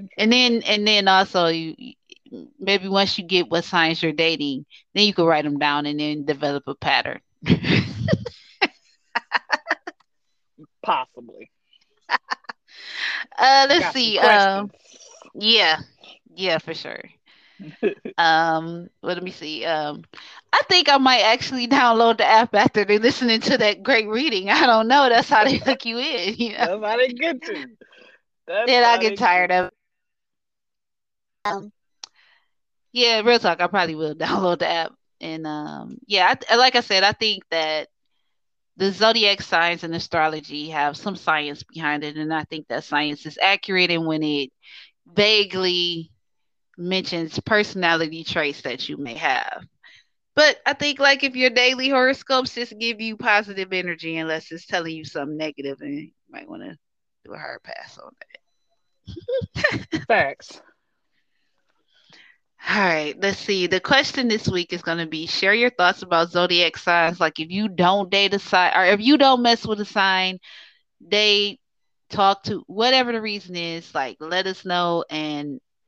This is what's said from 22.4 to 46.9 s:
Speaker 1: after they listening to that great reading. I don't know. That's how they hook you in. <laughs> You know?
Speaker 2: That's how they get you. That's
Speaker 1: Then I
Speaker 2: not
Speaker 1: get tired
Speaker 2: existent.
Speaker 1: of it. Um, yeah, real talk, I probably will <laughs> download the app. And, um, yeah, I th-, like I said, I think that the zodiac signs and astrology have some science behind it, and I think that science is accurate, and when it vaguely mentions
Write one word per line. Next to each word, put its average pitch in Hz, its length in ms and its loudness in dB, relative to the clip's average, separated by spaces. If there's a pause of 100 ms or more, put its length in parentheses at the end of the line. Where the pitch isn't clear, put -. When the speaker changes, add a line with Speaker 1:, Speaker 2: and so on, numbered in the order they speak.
Speaker 1:
after 208 300 2
they 208 140 4
listening 226 440 2
to 277 160 0
that 208 240 0
great 220 260 0
reading. 220 420 -2
I 254 160 4
don't 220 220 4
know. 269 200 6
That's 233 200 4
how 214 160 4
they - 120 0
hook - 280 -2
you 226 140 -6
in. 240 360 -4
<laughs> 208 40 -8
You 226 200 -4
know? 233 100 0
Speaker 2:
That's 208 160 -6
how 214 120 -2
they 254 140 2
get 302 380 -6
you. 269 280 -12 (760)
That's 214 200 -2
Speaker 1:
Then 247 140 6
I 233 100 6
Speaker 2:
not 233 60 2
Speaker 1:
get 220 160 0
tired 180 360 2
Speaker 2:
existent. 180 220 0 (1700)
Speaker 1:
of 208 80 -2
it. 196 120 -6
Um, 208 80 -20 (1200)
yeah, 233 280 2
real 233 180 4
talk, 170 220 0
I 175 80 2
probably 170 260 -2
will 156 200 -4
<laughs> - 20 -14
download 175 420 0
the 165 100 -2
app. 165 240 -4 (280)
And, 160 260 -10
um, 151 600 -12
yeah, 190 240 4
I 262 40 2
th-, - 240 0
like 254 160 6
I 247 60 2
said, 196 240 2
I 208 80 4
think 208 380 -4
that 156 380 -2 (880)
the 190 140 -2
zodiac 208 520 2
signs 170 420 0
and 165 100 -6
astrology 156 760 -4
have 147 260 -2
some 202 180 -8
science 151 480 -4
behind 147 400 -6
it, 147 140 -10
and 156 180 -6
I 151 100 -4
think 156 240 -14
that 123 160 -6
science 147 420 -4
is 151 140 -14
accurate, 190 500 2
and 165 160 -2
when 156 160 -2
it 147 280 -2 (560)
vaguely 185 1040 0 (680)
mentions 175 600 -6